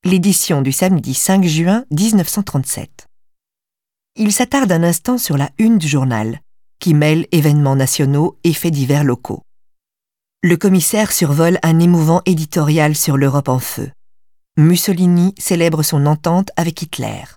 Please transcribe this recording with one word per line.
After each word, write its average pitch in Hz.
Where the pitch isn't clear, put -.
L'édition 180
du 135
samedi 156
cinq 190
juin 175
dix-neuf 190
cent -
trente-sept. -
Il 208
s'attarde 247
un 165
instant 170
sur 156
la 139
une 226
du 160
journal, 127
qui 165
mêle 151
événements 147
nationaux 139
et 170
faits 160
divers 143
locaux. -
Le 170
commissaire 196
survole 165
un 165
émouvant 170
éditorial 151
sur 143
l'Europe 139
en 127
feu. -
Mussolini 175
célèbre 165
son 143
entente 165
avec 165
Hitler. 107